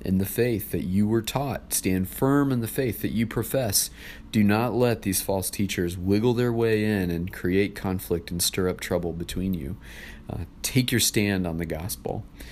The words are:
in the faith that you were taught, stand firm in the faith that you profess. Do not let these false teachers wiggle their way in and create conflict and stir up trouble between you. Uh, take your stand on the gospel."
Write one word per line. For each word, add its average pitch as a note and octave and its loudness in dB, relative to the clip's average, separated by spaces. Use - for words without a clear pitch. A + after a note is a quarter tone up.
in F#2+ 2
the F#2+ 2
faith A#2 0
that E2+ -2
you G2 2
were A2+ 2
taught, C3 -4
stand F#2+ 0
firm C#3 2
in B2 0
the A2+ -2
faith B2+ -2
that G#2 -2
you A2+ 0
profess. A#2 0
Do A2 6
not G#2+ 4
let A#2+ 2
these F#2+ 0
false F#2+ 0
teachers F#2 -2
wiggle G#2 4
their A#2+ 2
way A2+ 2
in G2+ 2
and E2+ -2
create F#2+ 2
conflict F#2 -2
and E2+ -2
stir F#2 0
up F2+ -2
trouble F2 -2
between F2+ -4
you. D#2+ -6
Uh, - -6
take B2 0
your A#2 4
stand G2+ 2
on E2 -4
the E2+ -2
gospel." D#2+ -6